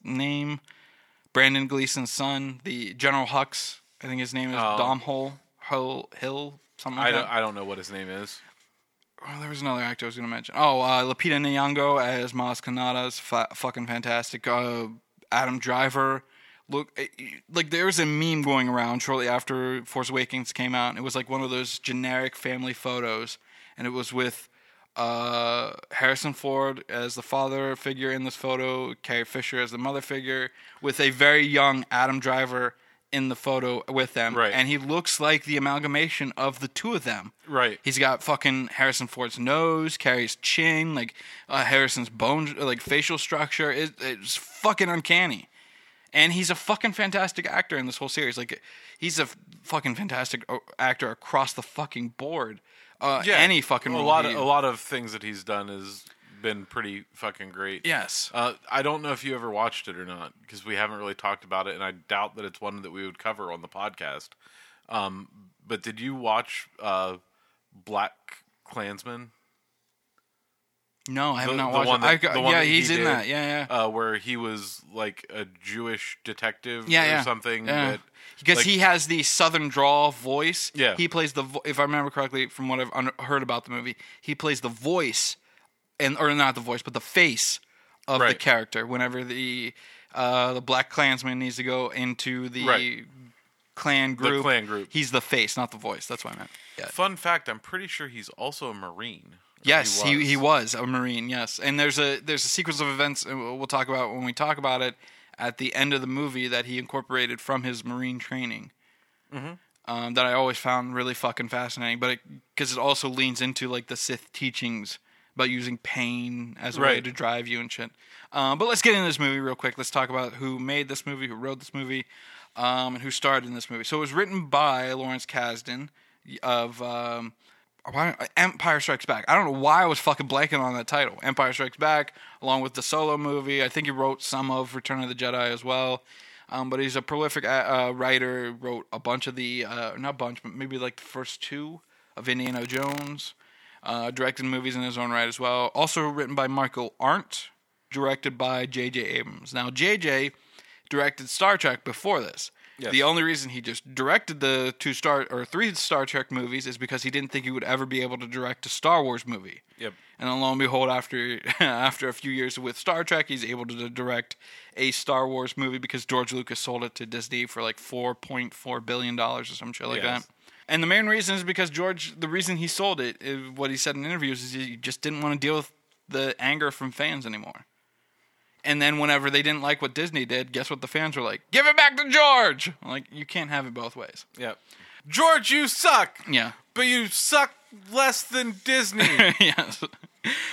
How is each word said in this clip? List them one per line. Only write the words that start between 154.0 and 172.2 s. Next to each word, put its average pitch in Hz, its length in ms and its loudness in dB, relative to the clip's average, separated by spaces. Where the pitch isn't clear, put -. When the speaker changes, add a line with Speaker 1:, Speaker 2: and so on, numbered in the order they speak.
Speaker 1:
the 131 380 2
two 143 160 -2
Star, 143 360 2
or 123 140 -4
three 202 300 0
Star 143 320 2
Trek 135 260 -2
movies 127 340 -4
is 123 120 -8
because 127 240 -4
he 131 80 -4
didn't 139 200 -4
think 131 140 -4
he 131 60 -4
would 127 140 -4
ever 131 220 0
be 131 160 -2
able 123 160 -4
to 123 80 -10
direct 123 400 -6
a - 20 -10
Star 160 340 4
Wars 120 240 -2
movie. 95 340 -10
Speaker 2:
Yep. 110 140 -8
Speaker 1:
And 127 100 -4
then 131 120 -2
lo 135 100 4
and 131 80 0
behold, 131 300 4
after, 123 520 -2
<laughs> - 100 0
after 131 480 2
a 120 60 -4
few 139 180 -8
years 131 260 -2
with 123 200 -6
Star 170 260 0
Trek, 160 240 2
he's 131 160 -4
able 120 220 -6
to 120 240 -8
direct 123 460 -4
a 131 140 2
Star 131 380 0
Wars 127 280 -4
movie 131 220 -4
because 123 280 -6
George 127 260 0
Lucas 127 280 -6
sold 123 220 -4
it 120 140 -8
to 120 100 -10
Disney 117 400 -6
for, 117 160 -8
like, 110 160 -4
four 123 360 -4
point 123 400 -8
four 123 260 -6
billion 120 360 -4
dollars 120 340 -2
or 131 40 -12
some 120 180 -10
shit - 160 -10
like 120 140 -2
Speaker 2:
Yes. 123 240 0
Speaker 1:
that. - 80 -20
And 160 140 4
the 165 40 2
main 208 200 4
reason 208 300 2
is 180 80 -4
because 180 260 0
George, 156 480 -2
the 160 100 -4